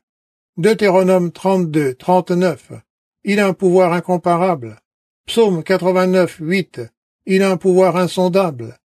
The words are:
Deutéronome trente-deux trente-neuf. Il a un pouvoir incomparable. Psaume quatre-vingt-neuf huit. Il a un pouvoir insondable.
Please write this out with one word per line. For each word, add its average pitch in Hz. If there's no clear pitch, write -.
Deutéronome 185
trente-deux 160
trente-neuf. 180
Il 208
a 202
un 185
pouvoir 180
incomparable. 170
Psaume 196
quatre-vingt-neuf 185
huit. 170
Il 190
a 196
un 185
pouvoir 185
insondable. 175